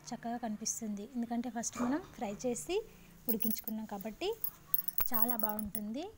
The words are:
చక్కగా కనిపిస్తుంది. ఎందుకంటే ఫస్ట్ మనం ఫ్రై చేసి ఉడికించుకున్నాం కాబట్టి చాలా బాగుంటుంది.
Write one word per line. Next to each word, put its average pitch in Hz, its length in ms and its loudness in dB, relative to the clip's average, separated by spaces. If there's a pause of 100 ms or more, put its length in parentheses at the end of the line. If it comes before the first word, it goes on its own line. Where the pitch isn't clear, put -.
(100)
చక్కగా 240 340 -2
కనిపిస్తుంది. 214 600 0 (100)
ఎందుకంటే 233 420 2
ఫస్ట్ 226 280 0
మనం 285 180 4 (140)
ఫ్రై 208 140 0 (140)
చేసి 254 320 2 (520)
ఉడికించుకున్నాం 220 640 2
కాబట్టి 208 360 -2 (840)
చాలా 240 220 4 (120)
బాగుంటుంది. 214 580 -2 (140)